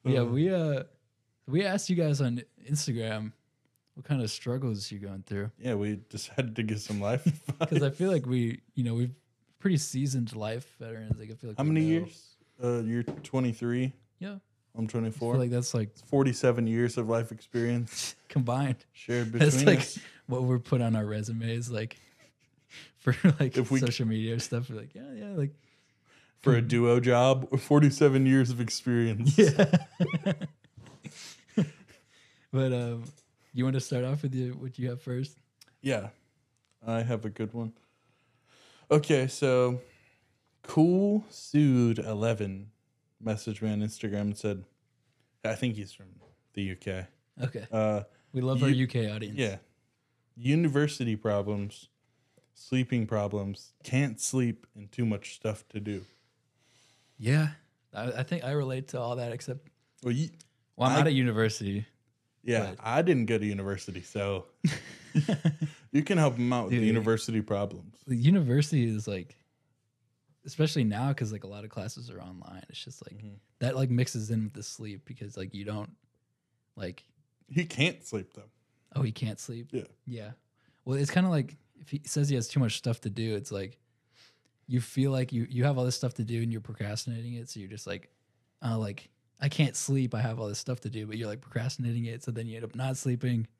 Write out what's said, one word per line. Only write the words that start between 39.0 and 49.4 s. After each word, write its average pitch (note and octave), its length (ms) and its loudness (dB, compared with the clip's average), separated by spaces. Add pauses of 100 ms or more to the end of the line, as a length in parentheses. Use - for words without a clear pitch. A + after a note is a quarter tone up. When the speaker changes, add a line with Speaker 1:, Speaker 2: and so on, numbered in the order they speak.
Speaker 2:
so B2+ 520 2 (840)
Cool G3 680 4
Sued B2 680 4
eleven G#2 720 -2 (540)
messaged A2 380 -4
me G#2+ 80 0
on G#2 120 0
Instagram G#2 400 -4
and G#2 140 -2
said, G2+ 280 -4 (800)
I A2 100 -2
think A#2 220 -2
he's G2+ 160 -10
from F#2+ 140 -20 (480)
the G2+ 80 -4
U F#2+ 140 -4
K. F#2 300 -8 (340)
Speaker 1:
Okay. A#2 300 -6
Speaker 2:
Uh, G#2+ 320 0 (300)
Speaker 1:
We B2+ 80 -2
love B2+ 240 0
our C3+ 40 4
Speaker 2:
u-, C#3 100 4
Speaker 1:
U B2+ 100 2
K A2 220 -2
audience. G#2+ 280 -8
Speaker 2:
Yeah. G#2 180 -2 (800)